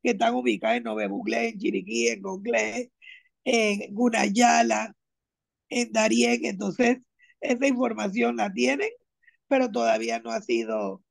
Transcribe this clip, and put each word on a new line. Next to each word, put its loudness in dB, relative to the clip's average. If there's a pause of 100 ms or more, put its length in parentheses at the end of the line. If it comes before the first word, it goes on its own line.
que 0
están 2
ubicadas 0
en -6
Nueva -2
Buclé, -2
en -8
Chiriquí, -2
en -4
Conclé, -4 (520)
en 0
Gunayala, 2 (760)
en -2
Darién, 2
entonces 0 (420)
esa 0
información 0
la -2
tienen, 0 (580)
pero 2
todavía 0
no -10
ha -4
sido -2